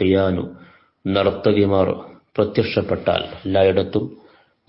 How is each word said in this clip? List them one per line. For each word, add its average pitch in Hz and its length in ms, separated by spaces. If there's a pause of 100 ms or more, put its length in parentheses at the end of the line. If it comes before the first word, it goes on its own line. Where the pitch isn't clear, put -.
ഖിയാനു, 92 520 (520)
നർത്തകിമാർ 98 1000 (320)
പ്രത്യക്ഷപ്പെട്ടാൽ, 101 880 (220)
എല്ലായിടത്തും 95 720 (520)